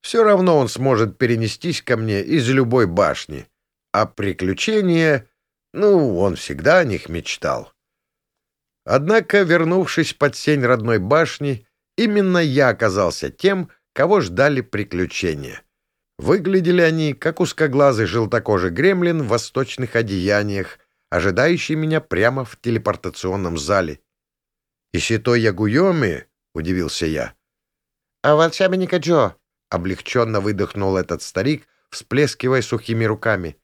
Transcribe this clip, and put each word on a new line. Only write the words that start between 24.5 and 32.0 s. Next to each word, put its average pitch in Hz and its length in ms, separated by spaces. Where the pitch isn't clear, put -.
«Исито 110 420
Ягуйоми?» — 110 920
удивился 82 520
я. 78 280
«А 147 140
волшебника 180 600
Джо?» — 147 380
облегченно 101 680
выдохнул 95 560
этот 87 260
старик, 135 440
всплескивая 131 720